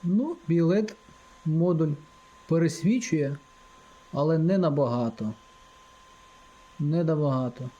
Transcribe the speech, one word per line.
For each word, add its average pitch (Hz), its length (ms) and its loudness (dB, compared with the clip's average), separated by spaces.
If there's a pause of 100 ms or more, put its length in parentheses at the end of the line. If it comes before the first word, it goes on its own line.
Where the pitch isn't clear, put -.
Ну, 240 340 0 (120)
білет 170 480 0 (480)
модуль 160 480 2 (540)
пересвічує, 165 880 0 (760)
але 151 260 2
не 175 200 2
набагато. 120 760 0 (1500)
Не 160 260 0
набагато. 131 760 -2